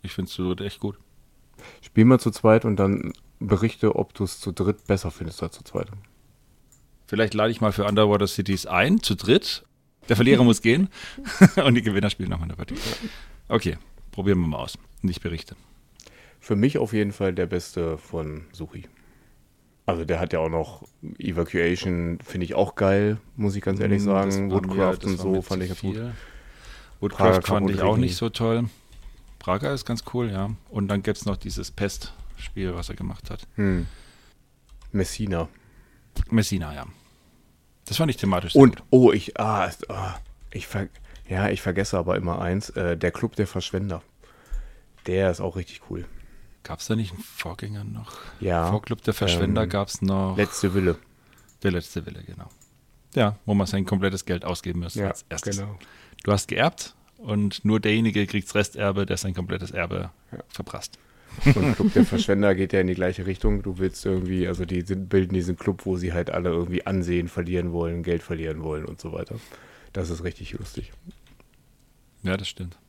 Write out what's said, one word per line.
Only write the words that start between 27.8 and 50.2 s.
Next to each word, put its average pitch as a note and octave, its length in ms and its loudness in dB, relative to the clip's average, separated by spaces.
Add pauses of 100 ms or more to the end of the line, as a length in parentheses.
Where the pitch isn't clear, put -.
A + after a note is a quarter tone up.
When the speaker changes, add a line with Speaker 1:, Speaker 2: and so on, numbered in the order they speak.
Speaker 2:
Kabuto G#2+ 180 4
Speaker 1:
nicht F2+ 160 0
so A#2 140 -2
toll. A#2 340 0 (760)
Praga G2+ 340 -2
ist C3+ 140 -6
ganz A#2 180 -6 (100)
cool, A#2+ 160 0
ja. G2 200 -4 (200)
Und G2+ 180 -2
dann G2+ 140 0
gibt's - 220 -4
noch G2 120 -2
dieses - 340 -8
Pest-Spiel, - 1040 -6
was E2+ 160 -6
er - 40 -8
gemacht F#2 360 -10
hat. - 160 -12 (100)
Speaker 2:
Hm. F#2 300 0 (1040)
Messina. F#2 560 -2 (840)
Speaker 1:
Messina, F#2+ 440 0
ja. C#2+ 120 -12 (1000)
Das - 100 -6
fand D#3+ 140 2
ich A#2 60 -2
thematisch F#2 360 0
sehr C#3 100 12
Speaker 2:
Und, B2+ 140 10
Speaker 1:
gut. - 140 -18
Speaker 2:
oh, B2+ 220 10
ich, - 280 -2
ah, G#2 240 0
ist, - 260 -8
ah, F#2+ 300 -8 (320)
ich G#2 140 -10
ver-, G2 220 -6 (400)
ja, F#2+ 200 0
ich G2 140 -2
vergesse G2 360 -2
aber F2+ 180 0
immer F2+ 240 -2
eins, F2+ 300 -2
äh, F2 260 -2
der E2+ 140 0
Club - 260 -4
der G#2 100 0
Verschwender. F#2 560 -6 (1040)
Der F#2 240 2
ist E2+ 100 -4
auch F#2+ 160 -4
richtig - 340 -10
cool. F2+ 140 -8 (580)
Speaker 1:
Gab's - 240 -12
da A2+ 100 -2
nicht G2 180 -4
einen - 80 -14
Vorgänger G2+ 600 -10
noch? A2 280 -12 (280)
Speaker 2:
Ja. F2 300 2
Speaker 1:
Vor G#2 120 0
Club - 200 -8
der G#2+ 120 0
Verschwender F#2+ 480 2
Speaker 2:
Ähm, F2+ 80 0
Speaker 1:
gab's G2+ 320 -4
noch F#2+ 340 0